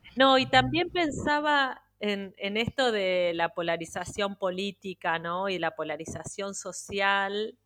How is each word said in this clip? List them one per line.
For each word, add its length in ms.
no, 220
y 80
también 460
pensaba 920
en, 380
en 200
esto 340
de 420
la 160
polarización 840
política, 840
¿no? 320
Y 80
la 140
polarización 840
social 1120